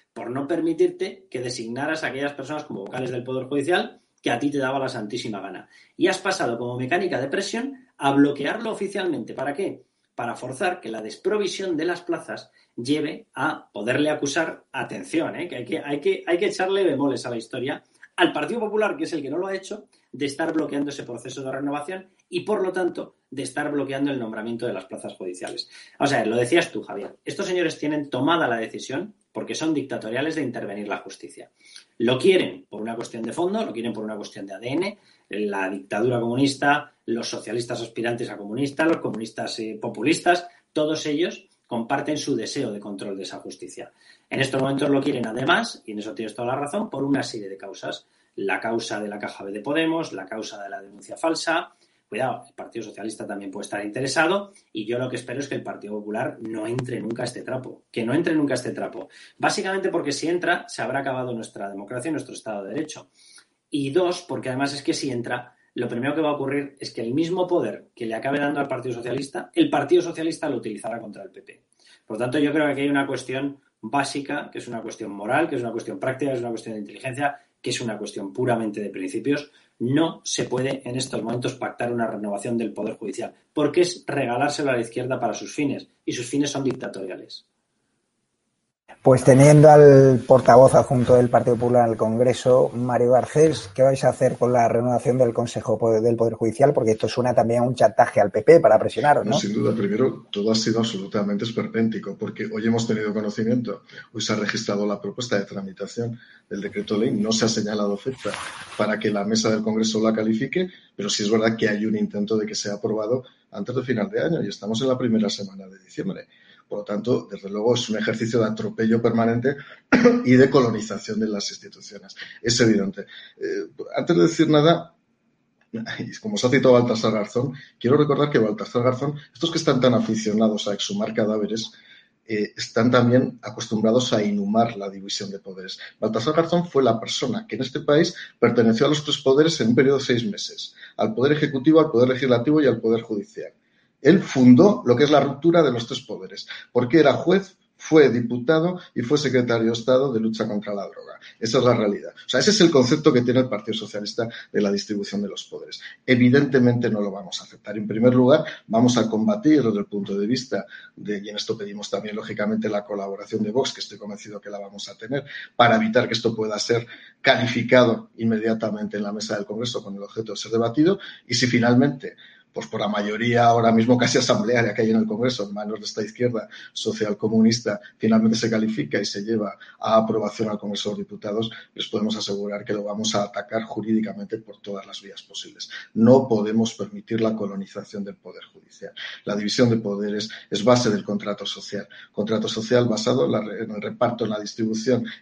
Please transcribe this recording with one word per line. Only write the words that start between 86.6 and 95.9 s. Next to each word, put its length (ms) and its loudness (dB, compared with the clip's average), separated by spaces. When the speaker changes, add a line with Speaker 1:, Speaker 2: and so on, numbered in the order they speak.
Speaker 1:
dictatoriales. 840 -8
Speaker 2:
Pues 220 6
teniendo 460 10
al 580 12
portavoz 480 10
adjunto 400 6
del 140 6
Partido 260 4
Popular 320 4
al 80 0
Congreso, 800 4
Mario 380 2
Garcés, 640 4
¿qué 80 0
vais 220 4
a 60 6
hacer 260 2
con 160 2
la 160 4
renovación 500 2
del 140 4
Consejo 460 -2
Po-, 240 2